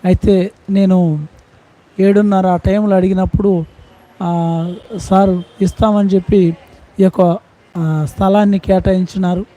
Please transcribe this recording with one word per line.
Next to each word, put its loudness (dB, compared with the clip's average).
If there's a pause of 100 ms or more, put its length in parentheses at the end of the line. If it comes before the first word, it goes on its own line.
అయితే 0 (200)
నేను 0 (720)
ఏడున్నర 2
ఆ 0
టైంలో 0
అడిగినప్పుడు, 0 (580)
ఆ, -4 (220)
సార్ 0
ఇస్తామని 0
చెప్పి 2 (440)
ఈ 4
యొక్క, 2 (380)
ఆ, -2
స్థలాన్ని 0
కేటాయించినారు. -2 (100)